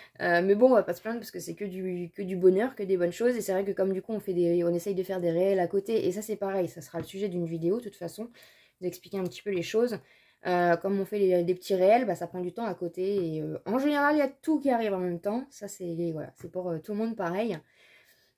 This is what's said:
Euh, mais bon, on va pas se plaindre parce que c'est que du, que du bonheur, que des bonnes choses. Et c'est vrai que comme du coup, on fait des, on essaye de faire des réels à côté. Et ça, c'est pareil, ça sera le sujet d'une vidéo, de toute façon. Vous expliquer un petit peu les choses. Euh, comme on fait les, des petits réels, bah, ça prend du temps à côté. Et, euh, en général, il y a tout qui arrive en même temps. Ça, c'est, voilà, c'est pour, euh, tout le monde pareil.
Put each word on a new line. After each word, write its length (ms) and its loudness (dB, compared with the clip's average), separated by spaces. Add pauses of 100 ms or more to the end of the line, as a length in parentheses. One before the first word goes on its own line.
(200)
Euh, 240 4
mais 120 6
bon, 160 8
on 20 8
va 100 8
pas 100 -4
se 80 -10
plaindre 180 -6
parce 120 -14
que 80 -12
c'est 160 -10
que 80 -10
du, 500 -6
que 80 -10
du 140 -6
bonheur, 400 4
que 80 -8
des 140 2
bonnes 160 0
choses. 240 2
Et 40 -2
c'est 120 -2
vrai 100 0
que 80 -2
comme 220 0
du 80 -4
coup, 100 -12
on 80 -4
fait 140 -4
des, 320 2
on 80 2
essaye 220 -2
de 80 -2
faire 180 -4
des 100 2
réels 280 2
à 80 2
côté. 400 0
Et 40 2
ça, 100 -8
c'est 140 -6
pareil, 320 -2
ça 140 -14
sera 160 -12
le 80 -6
sujet 240 -6
d'une 160 -4
vidéo, 320 -2
de 60 -8
toute 120 -14
façon. 340 -10 (520)
Vous 60 -6
expliquer 320 -8
un 40 -2
petit 180 -8
peu 100 -6
les 120 -2
choses. 360 0 (460)
Euh, 300 4
comme 240 0
on 60 -2
fait 140 -4
les, 260 4
des 100 2
petits 180 -4
réels, 320 6
bah, 100 -2
ça 120 -6
prend 140 -8
du 100 -6
temps 140 -6
à 100 -4
côté. 600 -2
Et, 60 -4
euh, 240 -6
en 140 0
général, 360 2
il 40 4
y 20 4
a 60 2
tout 320 -2
qui 100 0
arrive 240 2
en 60 -2
même 220 -4
temps. 280 -4
Ça, 200 -14
c'est, 420 -6
voilà, 240 -10
c'est 160 -16
pour, 180 -6
euh, 100 -4
tout 120 -10
le 60 -4
monde 180 -4
pareil. 420 -4 (800)